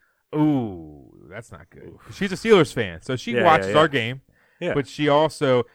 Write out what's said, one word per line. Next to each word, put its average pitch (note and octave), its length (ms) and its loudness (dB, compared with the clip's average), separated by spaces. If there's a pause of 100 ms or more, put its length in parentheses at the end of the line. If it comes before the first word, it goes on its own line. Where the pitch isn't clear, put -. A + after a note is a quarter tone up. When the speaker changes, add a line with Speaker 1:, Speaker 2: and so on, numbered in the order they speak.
(360)
Speaker 1:
"Ooh, E2 920 -4
that's G#2 220 -18
not - 180 -20
good." - 260 -20
Speaker 2:
Oof. - 200 -20
Speaker 1:
She's G3 160 -6
a F3+ 40 -8
Steelers G3 380 4
fan, F#2 280 -6
so C3 140 -6
she A#3 160 -8
Speaker 2:
Yeah, A#2+ 80 -2
yeah, - 60 4
Speaker 1:
watches D#3 240 4
Speaker 2:
yeah. G#2+ 80 0
Speaker 1:
our D#3+ 100 4
game. C3 340 -4 (380)
Speaker 2:
Yeah. E3+ 160 -4
Speaker 1:
But C#3+ 120 -4
she D3 220 -4
also, C#3+ 540 2 (120)